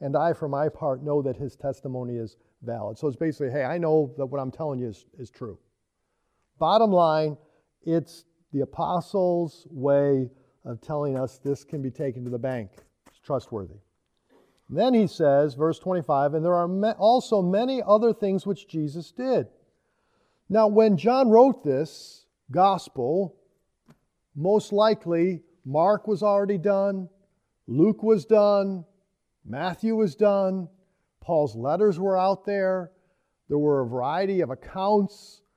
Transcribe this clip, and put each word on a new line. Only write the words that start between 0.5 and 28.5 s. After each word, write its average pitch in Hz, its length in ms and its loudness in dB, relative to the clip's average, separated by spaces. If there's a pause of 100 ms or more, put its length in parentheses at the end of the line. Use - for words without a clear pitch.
part, 143 340 -6
know 147 180 -2
that 131 140 -4
his 135 180 -10
testimony 127 640 -8
is 113 220 -10 (240)
valid." 110 340 -8
So 156 100 -6
it's 127 120 -4
basically, 147 320 -4
"Hey, 135 140 -4
I 147 120 -4
know 156 400 0
that 139 80 -6
what 135 160 -6
I'm 131 100 -6
telling 143 280 -8
you 123 100 -6
is, - 160 -14 (140)
is 120 100 -16
true." 110 300 -16 (1000)
Bottom 208 320 4
line, 156 460 2 (460)
it's 165 420 -4 (260)
the 135 120 -2
apostles' 175 1080 -2
way 139 600 2 (340)
of 120 160 -12
telling 147 380 -6
us 127 180 -6
this 139 280 -6
can 143 180 -10
be 131 80 -6
taken 127 340 -8
to 123 60 -8
the 123 80 -6
bank. 120 320 -6 (380)
It's - 100 -20
trustworthy. 101 640 -8 (880)
Then 226 240 0
he 220 120 4
says, 143 460 2
verse 151 260 -2
twenty-five, 147 540 0
"And 160 100 -2
there 175 120 2
are 175 120 0
ma-, 196 300 -2
also 214 460 2
many 226 400 0
other 214 320 4
things 196 320 -4
which 196 200 -8
Jesus 156 460 -8
did." 247 360 -2 (1000)
Now, 214 200 4
when 208 280 6
John 247 320 2
wrote 233 340 6
this - 640 -4 (260)
gospel, 175 840 0 (1000)
most 202 380 -2
likely 190 680 0 (240)
Mark 165 400 0
was 208 160 -2
already 202 340 0
done, 196 540 -2 (560)
Luke 180 360 0
was 214 220 2
done, 202 640 2 (580)